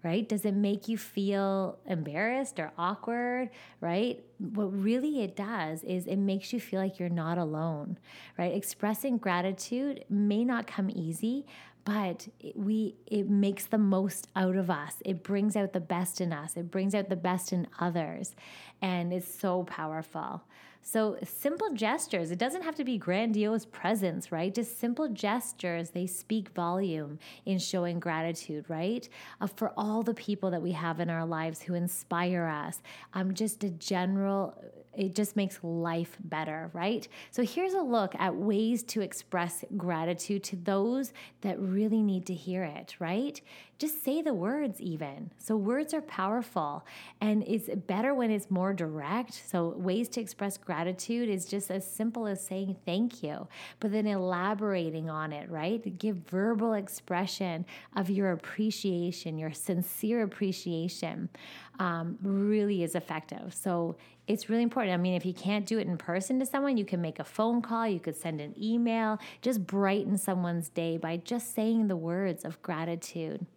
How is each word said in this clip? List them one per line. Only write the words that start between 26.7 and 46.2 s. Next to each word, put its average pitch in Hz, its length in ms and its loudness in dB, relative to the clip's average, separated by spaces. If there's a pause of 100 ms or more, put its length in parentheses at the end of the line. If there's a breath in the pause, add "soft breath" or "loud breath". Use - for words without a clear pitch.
in 196 140 2
showing 175 420 0
gratitude, 165 680 -2
right? 180 380 0 (340 loud breath)
Uh, 202 80 0
for - 280 -2
all 214 260 0
the 220 120 2
people 196 360 -2
that 170 120 0
we 175 100 0
have 165 280 -2
in 170 100 2
our 165 160 0
lives 160 360 -2
who 180 120 -2
inspire 175 720 0
us, 156 340 -4 (320 loud breath)
um, 185 220 0
just 214 300 -2
a 196 60 0
general, 196 840 2 (420)
it 190 180 0
just 208 220 2
makes 196 260 0
life 165 600 0
better, 160 480 -4
right? 196 340 0 (260 loud breath)
So 247 100 2
here's 370 320 2
a 381 80 2
look 226 360 2
at 185 160 2
ways 220 500 2
to - 180 -2
express - 600 -2 (120)
gratitude 175 680 0
to - 120 -6
those 202 560 0 (300 loud breath)
that 196 180 -2
really 208 420 2
need 190 240 2
to 185 80 -4
hear 180 300 -4
it, 151 340 -10
right? 220 420 -2 (380 loud breath)
Just 302 240 -4
say 302 200 2
the 302 120 2
words 220 460 0
even. 160 580 -6
So - 180 0
words 247 380 0
are 311 60 2
powerful, 196 840 -2 (360 loud breath)